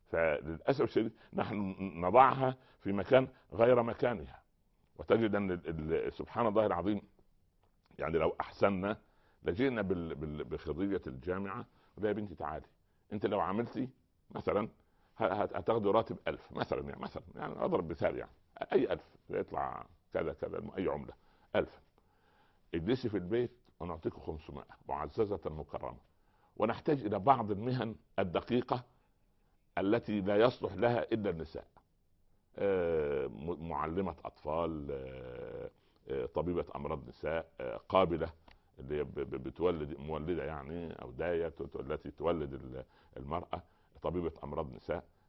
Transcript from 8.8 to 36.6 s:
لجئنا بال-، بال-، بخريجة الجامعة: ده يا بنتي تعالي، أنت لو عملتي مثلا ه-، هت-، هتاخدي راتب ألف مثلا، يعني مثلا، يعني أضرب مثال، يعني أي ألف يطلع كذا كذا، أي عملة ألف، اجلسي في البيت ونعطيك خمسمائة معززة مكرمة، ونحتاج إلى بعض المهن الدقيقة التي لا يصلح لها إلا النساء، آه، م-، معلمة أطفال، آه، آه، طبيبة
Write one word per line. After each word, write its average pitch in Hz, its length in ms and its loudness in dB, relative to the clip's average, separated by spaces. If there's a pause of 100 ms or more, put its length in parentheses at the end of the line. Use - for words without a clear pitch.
لجئنا 113 400 2
بال-، 85 320 -2
بال-، 76 300 -6
بخريجة 78 640 -2
الجامعة: 92 600 -6 (320)
ده 104 100 0
يا 104 40 2
بنتي 101 220 -4
تعالي، 76 320 -6 (460)
أنت 107 140 0
لو 98 140 2
عملتي 117 480 -2 (420)
مثلا 104 380 0 (500)
ه-، 113 40 -6
هت-، 98 340 2
هتاخدي 110 320 2
راتب 107 280 4 (120)
ألف - 240 -6
مثلا، 69 360 -2
يعني - 140 -10
مثلا، - 200 -8 (140)
يعني - 280 -4
أضرب 87 260 0
مثال، 76 260 0
يعني 58 160 -8 (400)
أي 104 200 4
ألف 80 120 -2 (260)
يطلع 71 560 -4 (260)
كذا 85 200 -2
كذا، 85 300 -6 (160)
أي 85 100 0
عملة 71 260 -4 (420)
ألف، - 240 0 (920)
اجلسي 113 340 0
في 104 80 -2
البيت 110 340 0 (300)
ونعطيك 82 340 -6
خمسمائة - 600 -10 (120)
معززة 76 580 -2
مكرمة، 73 520 -8 (580)
ونحتاج 151 440 0
إلى 104 180 -2
بعض 113 320 4
المهن 110 440 -2 (240)
الدقيقة 107 640 0 (960)
التي 104 420 2
لا 101 160 2
يصلح 110 360 4
لها 113 300 4
إلا 104 280 0
النساء، 80 360 -6 (920)
آه، 80 680 2
م-، 76 420 -6
معلمة 80 460 -2 (100)
أطفال، 78 680 -4
آه، 64 800 -10 (380)
آه، 65 180 -2
طبيبة 82 380 0 (120)